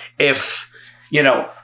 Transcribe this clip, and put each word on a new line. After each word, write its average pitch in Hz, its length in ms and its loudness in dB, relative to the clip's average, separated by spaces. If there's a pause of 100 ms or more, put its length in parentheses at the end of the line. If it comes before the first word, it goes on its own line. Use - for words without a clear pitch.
(180)
if, - 540 -2 (380)
you 147 120 0
know, 131 280 2 (140)